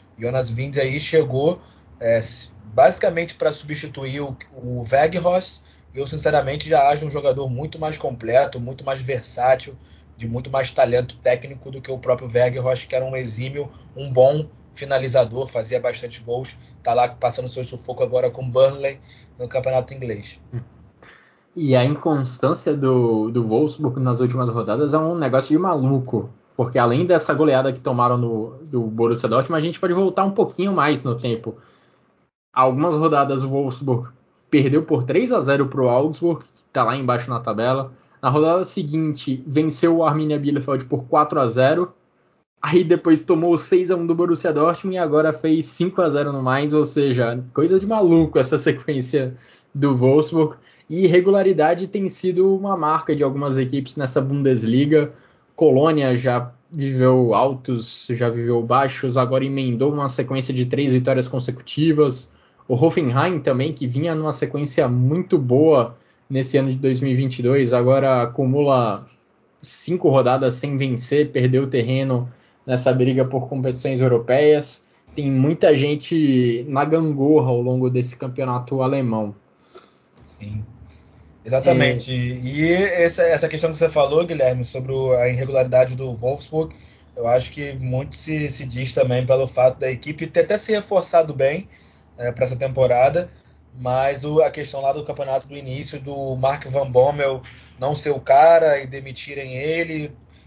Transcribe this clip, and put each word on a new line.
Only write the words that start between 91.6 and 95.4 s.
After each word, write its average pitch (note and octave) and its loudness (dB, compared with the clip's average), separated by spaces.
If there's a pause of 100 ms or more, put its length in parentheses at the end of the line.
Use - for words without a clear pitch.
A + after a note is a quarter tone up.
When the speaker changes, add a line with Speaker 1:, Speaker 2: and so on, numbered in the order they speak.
Speaker 1:
é, B2 -4
pra B2+ -2
essa B2+ -6
temporada, C3 2 (540)
mas C3 -2
o, D3+ 2
a C#3 2
questão C#3+ -10
lá C#3 0
do D3 -6
campeonato C3+ -6